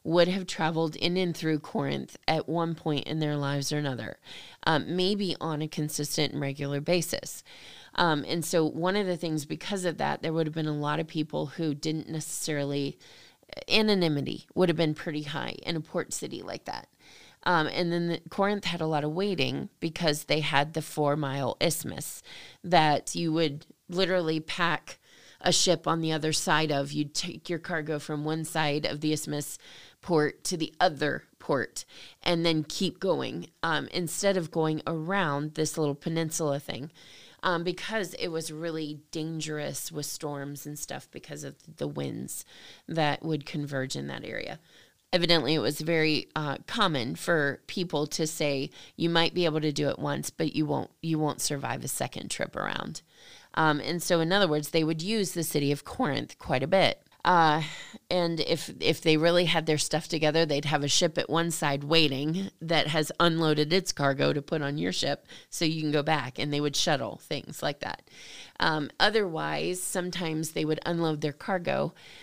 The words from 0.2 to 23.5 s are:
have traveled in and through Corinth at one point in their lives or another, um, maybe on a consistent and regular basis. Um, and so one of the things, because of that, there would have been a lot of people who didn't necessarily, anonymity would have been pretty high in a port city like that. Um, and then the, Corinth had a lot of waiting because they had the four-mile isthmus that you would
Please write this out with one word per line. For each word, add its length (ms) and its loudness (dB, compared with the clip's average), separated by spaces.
have 220 -2
traveled 480 -2
in 200 0
and 200 2
through 240 0
Corinth 560 -4
at 220 0
one 260 -2
point 320 -2
in 140 -2
their 160 0
lives 340 -2
or 80 0
another, 400 -4
um, 300 2
maybe 440 0
on 220 -4
a 60 -4
consistent 640 -2
and 100 -4
regular 380 -4
basis. 640 -2
Um, 320 2
and 180 -2
so 200 2
one 320 0
of 100 2
the 100 0
things, 280 -2
because 400 -4
of 140 0
that, 240 -2
there 100 -2
would 160 0
have 60 -4
been 120 -2
a 60 0
lot 260 0
of 80 -4
people 400 -2
who 260 -2
didn't 360 -4
necessarily, 920 -4
anonymity 880 4
would 120 6
have 80 2
been 180 4
pretty 280 -6
high 400 -6
in 140 -4
a 40 -2
port 320 -4
city 300 -8
like 220 -10
that. 240 -10
Um, 240 4
and 220 0
then 180 2
the, 200 -2
Corinth 380 0
had 160 -2
a 40 2
lot 160 2
of 100 -2
waiting 580 0
because 440 0
they 160 2
had 340 2
the 80 -2
four-mile 760 0
isthmus 640 -2
that 520 4
you 180 0
would 320 0